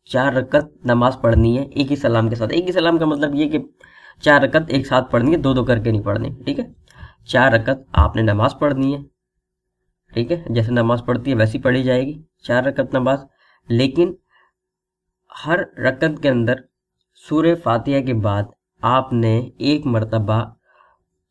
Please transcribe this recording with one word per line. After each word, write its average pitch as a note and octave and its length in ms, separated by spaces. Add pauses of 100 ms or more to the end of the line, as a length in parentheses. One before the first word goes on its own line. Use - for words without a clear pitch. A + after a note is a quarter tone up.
चार B2+ 280
रकत C#3 380 (140)
नमाज A#2+ 300
पढ़नी A#2 400
है C#3 100
एक C3+ 220
ही F#3 80
सलाम A2+ 320
के A#2 80
साथ। A#2 120
एक F3 160
ही F3+ 80
सलाम E3 260
का D#3+ 80
मतलब D3 280
ये D3+ 120
कि D3 180 (580)
चार D3 200
रकत D#3 280
एक C3+ 160
साथ B2+ 160
पढ़नी B2 280
है, E3+ 60
दो C3+ 180
दो B2 100
करके A2+ 280
नहीं G2+ 100
पढ़नी, G#2 280 (160)
ठीक C#3+ 120
है। - 160 (520)
चार B2+ 280
रकत A#2+ 400
आपने G#2+ 280
नमाज G#2+ 320
पढ़नी C3+ 380
है, C#3+ 100 (1120)
ठीक A#2 180
है, E3+ 140 (100)
जैसे A#2+ 180
नमाज A#2+ 280
पढ़ती B2 300
है B2+ 60
वैसी A2 220
पढ़ी B2+ 240
जाएगी C3 380 (240)
चार B2 200
रकत C3+ 300
नमाज। C3 320 (420)
लेकिन C#3 480 (1160)
हर F3 280 (180)
रकत D3+ 440
के C#3+ 60
अंदर A#2+ 340 (600)
सूरह D#3+ 300
फातिहा C3+ 460
के B2+ 140
बाद G#2 360 (320)
आपने A#2+ 480 (300)
एक D3 260
मरतबा A2 680 (760)